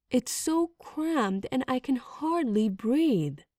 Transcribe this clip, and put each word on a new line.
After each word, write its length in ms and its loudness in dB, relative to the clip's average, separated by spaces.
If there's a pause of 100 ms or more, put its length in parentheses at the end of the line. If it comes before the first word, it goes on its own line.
"It's 220 0
so 380 0 (120)
crammed 720 -2
and 160 0
I 120 0
can 220 -2
hardly 760 0
breathe." 680 2 (160)